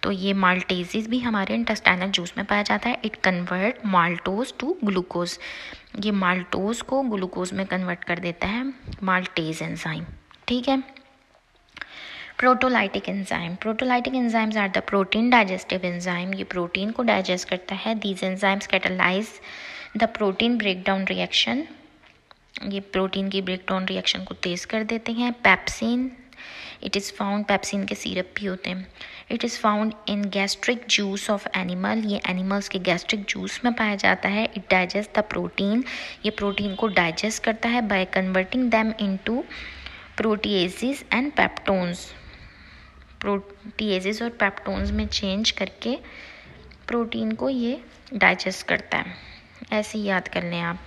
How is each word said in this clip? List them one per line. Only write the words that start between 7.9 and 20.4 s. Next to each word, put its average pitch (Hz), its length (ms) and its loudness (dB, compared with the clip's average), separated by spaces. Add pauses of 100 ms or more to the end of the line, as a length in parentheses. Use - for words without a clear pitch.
कर 175 160 -2
देता 175 280 -2
है 247 260 -2 (300)
maltase 185 580 0
enzyme, 165 420 -6 (440)
ठीक 247 220 0
है। 269 300 0 (1400)
Proteolytic 247 580 6
enzyme, 190 320 -2
proteolytic 220 760 0
enzymes 254 260 2
are 220 200 2
the 196 240 2
protein 190 300 2
digestive 214 600 4
enzyme। 180 680 -2
ये 190 80 -4
प्रोटीन 190 480 -2
को 247 120 -2
डाइजेस्ट 190 460 2
करता 185 260 -4
है। 220 200 -2
These 196 280 -2
enzymes 190 440 2
catalyze 185 600 2 (720)
the 220 100 4
protein 220 500 2